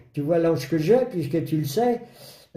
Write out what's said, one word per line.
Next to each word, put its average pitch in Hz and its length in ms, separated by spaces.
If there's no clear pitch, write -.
Tu 147 60
vois 165 200
l'âge 165 300
que 165 80
j'ai, 170 200
puisque 165 360
tu 156 120
le 151 60
sais. 240 380